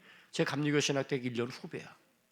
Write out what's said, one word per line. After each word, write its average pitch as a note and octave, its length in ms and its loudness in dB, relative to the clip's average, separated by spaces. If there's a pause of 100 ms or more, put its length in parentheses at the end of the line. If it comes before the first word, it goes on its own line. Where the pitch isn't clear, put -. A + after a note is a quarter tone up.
(320)
제 E3 120 2
감리교 D3 340 2
신학대 C#3 380 2
일 B2 160 -2
년 A#2+ 160 0
후배야. - 340 -10 (500)